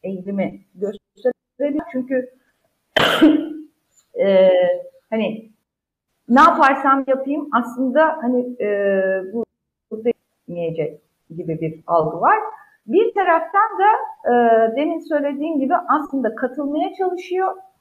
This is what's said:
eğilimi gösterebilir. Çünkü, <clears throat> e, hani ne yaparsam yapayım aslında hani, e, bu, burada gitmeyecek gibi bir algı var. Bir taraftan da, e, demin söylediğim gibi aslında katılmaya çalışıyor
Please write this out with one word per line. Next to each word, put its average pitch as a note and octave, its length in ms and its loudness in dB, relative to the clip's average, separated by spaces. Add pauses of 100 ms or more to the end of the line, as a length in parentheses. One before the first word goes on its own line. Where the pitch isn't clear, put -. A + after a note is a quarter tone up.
eğilimi F#3+ 580 -6 (140)
gösterebilir. B3 1080 -6 (100)
Çünkü, B3+ 380 -4 (680)
<clears throat> - 1200 0
e, F#3+ 300 6 (600)
hani A3 400 -6 (800)
ne B3 120 6
yaparsam C#4 680 4
yapayım C#4 460 -2
aslında C4+ 680 0
hani, B3 380 -2
e, G#3 80 -2 (640)
bu, A3+ 120 -4 (460)
burada A3 200 -4 (280)
gitmeyecek E3 640 -6 (360)
gibi D#3+ 240 -6
bir D#3+ 260 -6
algı E3 340 -2
var. F4+ 180 2 (480)
Bir G4+ 280 2
taraftan F#4 640 0
da, G4+ 120 4 (380)
e, A#3+ 40 2 (440)
demin E4 240 -2
söylediğim D4 600 -4
gibi C#4 140 0 (140)
aslında C4+ 460 -2
katılmaya C#4+ 600 -4
çalışıyor F#4 640 -4 (240)